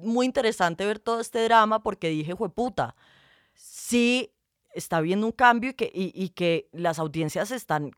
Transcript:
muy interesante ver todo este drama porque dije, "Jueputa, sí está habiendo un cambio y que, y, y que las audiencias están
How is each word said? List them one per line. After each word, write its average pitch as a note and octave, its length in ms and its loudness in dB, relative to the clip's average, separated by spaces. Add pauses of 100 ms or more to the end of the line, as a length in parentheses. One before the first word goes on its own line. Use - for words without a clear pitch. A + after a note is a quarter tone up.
muy A#3 240 0
interesante A3 600 0
ver G#3 140 -2
todo A#3 220 -2
este A3+ 240 -2
drama A3 380 6
porque F#3+ 260 -4
dije, D#3 240 -4
"Jueputa, F#3 640 -4 (580)
sí A#3+ 760 0 (460)
está E3 220 -4
habiendo F#3 300 0
un A#3 40 -2
cambio A#3+ 380 4
y C4 60 -8
que, - 180 -4
y, F#3 220 -4
y F#3 140 -6
que E3+ 420 0
las E3+ 260 -2
audiencias D#3+ 540 -4
están D#3 460 -4